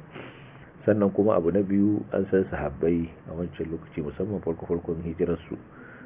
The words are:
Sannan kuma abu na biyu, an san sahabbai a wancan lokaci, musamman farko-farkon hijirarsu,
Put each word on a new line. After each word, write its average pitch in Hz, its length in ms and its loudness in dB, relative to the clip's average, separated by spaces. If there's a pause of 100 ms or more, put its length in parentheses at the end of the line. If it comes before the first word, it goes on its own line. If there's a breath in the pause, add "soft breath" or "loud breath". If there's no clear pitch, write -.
(840 loud breath)
Sannan 104 280 4
kuma 104 240 4
abu 85 140 4
na 101 100 4
biyu, 101 480 2
an 98 220 0
san 95 180 6
sahabbai 82 560 0 (240)
a 85 80 -8
wancan 85 320 -6
lokaci, 82 320 -8
musamman 92 400 -4
farko-farkon 82 640 -2
hijirarsu, 82 480 -2 (520 loud breath)